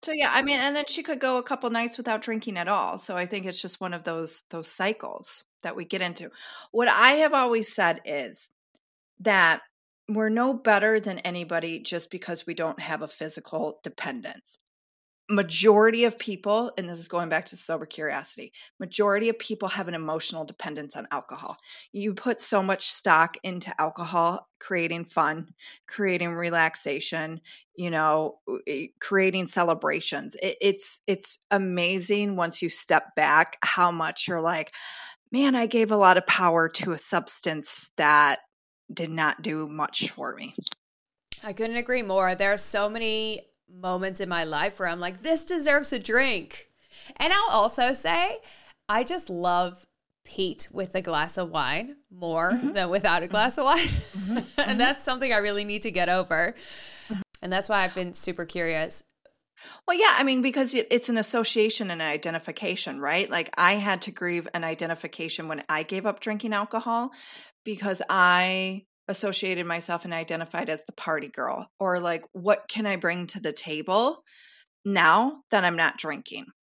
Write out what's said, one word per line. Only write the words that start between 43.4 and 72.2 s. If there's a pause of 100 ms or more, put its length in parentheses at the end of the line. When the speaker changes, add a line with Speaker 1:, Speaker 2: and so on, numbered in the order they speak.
Speaker 2:
moments
in
my
life
where
I'm
like,
"This
deserves
a
drink." (480)
And
I'll
also
say, (480)
I
just
love (380)
Pete
with
a
glass
of
wine (140)
more
Speaker 1:
Mm-hmm.
Speaker 2:
than
without
a
glass
of
wine.
Speaker 1:
Mm-hmm.
Speaker 2:
<laughs>
And (240)
Speaker 1:
Mm-hmm.
Speaker 2:
that's
something
I
really
need
to
get
over. (560)
Speaker 1:
Mm-hmm. (200)
Speaker 2:
And
that's
why
I've
been
super
curious. (840)
Speaker 1:
Well,
yeah,
I
mean,
because
y-,
it's
an
association
and
identification,
right?
Like,
I
had
to
grieve
an
identification
when
I
gave
up
drinking
alcohol (520)
because
I (220)
associated
myself
and
identified
as
the
party
girl, (120)
or,
like,